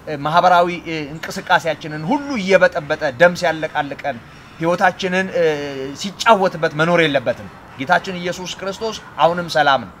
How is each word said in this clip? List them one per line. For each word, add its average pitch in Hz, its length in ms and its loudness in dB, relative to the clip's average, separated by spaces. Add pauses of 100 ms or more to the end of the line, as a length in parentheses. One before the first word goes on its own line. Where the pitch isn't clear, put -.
እ፣ 156 160 -8
ማህበራዊ፣ 175 520 4 (120)
እ፣ 165 140 -8 (140)
እንቅስቃሴያችንን 156 920 -4
ሁሉ 247 340 -2
እየበጠበጠ 175 680 2 (100)
ደም 175 220 6
ሲያለቃልቀን 151 800 -4 (360)
ህይወታችንን፣ 185 800 0
እ፣ 170 120 0 (540)
ሲጫወትበት 180 760 2
መኖር 165 260 4
የለበትም። 127 460 0 (260)
ጌታችን 175 440 -2
ኢየሱስ 175 360 -8
ክርስቶስ 196 420 -8 (220)
አሁንም 170 320 2
ሰላም 143 320 4
ነው። 95 200 -14